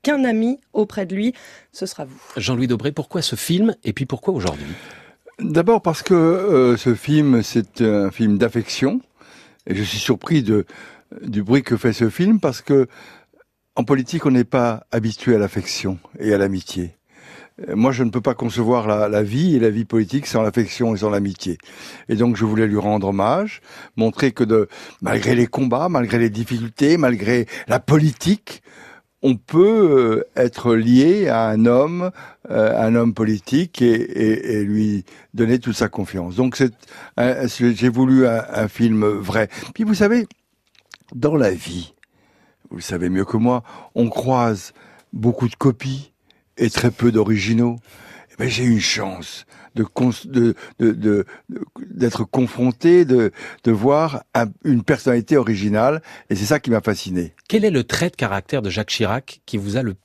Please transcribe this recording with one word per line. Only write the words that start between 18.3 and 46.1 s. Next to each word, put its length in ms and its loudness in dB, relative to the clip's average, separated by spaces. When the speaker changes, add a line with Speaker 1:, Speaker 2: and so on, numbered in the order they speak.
Speaker 3:
concevoir 520 0
la, 220 0
la 140 2
vie 320 0
et 60 4
la 100 4
vie 140 -2
politique 420 0
sans 160 -2
l'affection 520 -2
et 40 -6
sans 120 -2
l'amitié. 480 -4
Et 80 0
donc, 200 2
je 80 0
voulais 220 2
lui 120 0
rendre 300 -2
hommage, 520 -2
montrer 360 0
que 120 0
de, 240 2
malgré 320 0
les 120 2
combats, 420 -2
malgré 300 0
les 120 2
difficultés, 680 0
malgré 500 0
la 120 2
politique, 840 0
on 140 2
peut, 880 4
euh, 0 -
être 400 0
lié 540 4
à 200 2
un 180 4
homme, 440 2
euh, 300 2
un 140 2
homme 180 2
politique 680 -2
et, 100 6
et, 600 -2
et 100 -2
lui 400 -2
donner 240 2
toute 180 -4
sa 120 0
confiance. 480 -8
Donc, 200 -2
c'est 160 2
un, 280 0
c'est, 280 0
j'ai 160 2
voulu 360 4
un, 240 0
un 160 -2
film 380 0
vrai. 460 -2
Puis, 100 -4
vous 100 0
savez, 320 2
dans 220 0
la 140 4
vie, 420 -10
vous 60 -14
le 60 -14
savez 280 -4
mieux 160 -2
que 100 -4
moi, 260 0
on 140 0
croise 640 -2
beaucoup 360 0
de 60 -6
copies 580 -2